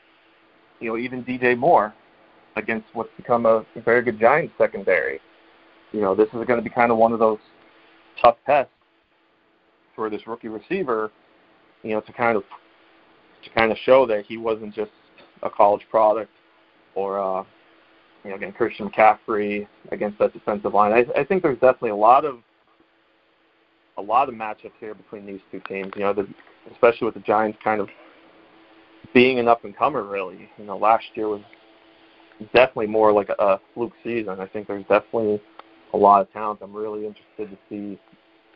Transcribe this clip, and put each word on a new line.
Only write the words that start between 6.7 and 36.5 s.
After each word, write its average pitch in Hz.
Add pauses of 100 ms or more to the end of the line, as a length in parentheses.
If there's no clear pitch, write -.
of 113
one 113
of 113
those 110 (840)
tough 117 (100)
tests 135 (1200)
for 110
this 104
rookie 117
receiver, 110 (720)
you 113
know, 107
to -
kind 117
of, 98 (1000)
to -
kind 113
of 104
show 131
that 104
he 113
wasn't 110
just 107 (520)
a 95
college 101
product 107 (640)
or, 98
uh, 95 (800)
you 101
know, 95
again, 98
Christian 107
McCaffrey 104 (260)
against 104
that 101
defensive 104
line. 104
I, 120
I 143
think 185
there's 143
definitely 127
a 104
lot 120
of, 131 (1600)
a 98
lot 120
of 120
matchups 107
here 107
between 101
these 98 (120)
two 95
teams, 95
you 104
know, 101
the, 101 (440)
especially 117
with 107
the 101
Giants 107
kind 107
of 98 (1300)
being 127
an 117
up-and-comer, 117
really. 95
You 107
know, 98
last 110 (100)
year 107
was 104 (1120)
definitely 120
more 107
like 101
a, -
a 98 (140)
fluke 117 (100)
season. 107
I 95
think 104
there's 101
definitely 104 (520)
a 98
lot 101
of 95
talent. 107